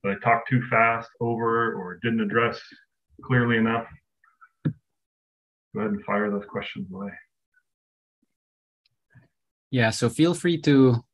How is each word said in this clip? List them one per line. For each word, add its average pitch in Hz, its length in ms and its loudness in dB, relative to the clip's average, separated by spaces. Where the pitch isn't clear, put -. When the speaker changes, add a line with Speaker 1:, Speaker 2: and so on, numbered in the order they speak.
Speaker 1:
that 98 80 -2
I - 140 -6
talked 117 240 0
too 123 200 2
fast, 117 400 2
over, 113 540 0
or 90 280 -10
didn't 113 180 0
address 110 400 0
clearly 120 320 2
enough? 113 300 0
Go - 1120 -12
ahead 104 120 -4
and 101 120 -8
fire 104 260 -2
those 101 160 -6
questions 98 460 -10
away. 98 180 -12
Speaker 2:
Yeah, 117 200 2
so 120 180 -2
feel 160 260 2
free 170 280 -2
to 131 520 6